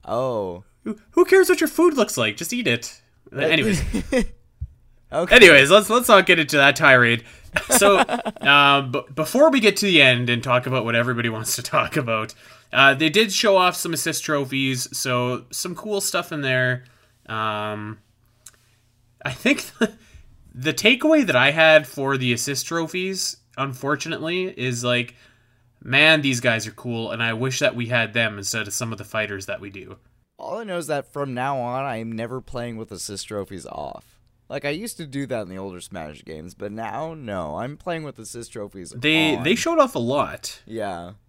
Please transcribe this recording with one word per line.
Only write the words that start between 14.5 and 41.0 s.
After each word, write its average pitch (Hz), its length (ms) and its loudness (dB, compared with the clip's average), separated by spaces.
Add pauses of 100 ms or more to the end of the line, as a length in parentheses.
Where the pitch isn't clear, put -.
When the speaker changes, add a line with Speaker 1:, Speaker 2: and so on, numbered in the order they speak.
Speaker 2:
so 123 540 -4
some - 240 -10
cool 208 260 -6
stuff 180 320 -6
in 151 100 -8
there. 127 420 -2 (420)
Um, 107 720 -6 (1300)
I 131 60 -4
think 277 320 -2
<laughs> - 160 -20
the, - 140 -2 (600)
the 135 220 -4
takeaway 269 500 4
that 170 100 0
I 131 140 6
had 156 380 6
for 135 280 -4
the 127 160 0
assist 131 360 -4
trophies, 180 680 -6 (200)
unfortunately, 147 840 -6 (160)
is, 120 240 -4
like, 123 320 -2 (680)
man, 151 400 4
these 131 200 0
guys 113 260 0
are 107 40 -12
cool, 113 380 -8
and 117 140 -6
I 117 100 -2
wish 127 280 -4
that 131 140 0
we 120 120 -6
had 113 260 -2
them 110 240 -2
instead 104 300 -6
of 98 80 -10
some 113 160 -6
of 101 80 -10
the 107 60 -14
fighters 104 420 -8
that 98 120 -10
we 98 120 -14
do. 95 260 -18 (400)
Speaker 1:
All - 220 -10
I 233 60 -12
know 180 120 -8
is 165 80 -8
that 143 260 -6
from 139 220 -8
now 135 240 -4
on, 123 260 -6
I 131 140 -6
am 113 140 -8
never 117 300 -8
playing 120 360 -10
with 110 140 -12
assist 98 360 -12
trophies 98 380 -10
off. - 400 -12 (460)
Like, 139 140 -10
I 143 60 -4
used 202 260 -10
to 170 80 -12
do 139 220 -8
that 113 160 -6
in 87 60 -12
the 95 100 -14
older 95 200 -12
Smash 78 460 -16
games, 80 300 -16
but 101 160 -12
now, 113 420 -10
no. 95 440 -8
I'm 127 200 -10
playing 165 240 -8
with 143 160 -14
assist 117 340 -16
trophies 98 460 -12
Speaker 2:
They, 156 380 2
Speaker 1:
on. 117 80 -6
Speaker 2:
they 156 100 2
showed 330 240 0
off 277 160 2
a 147 60 -4
lot. 120 680 -4
Speaker 1:
Yeah. 95 460 -8 (180)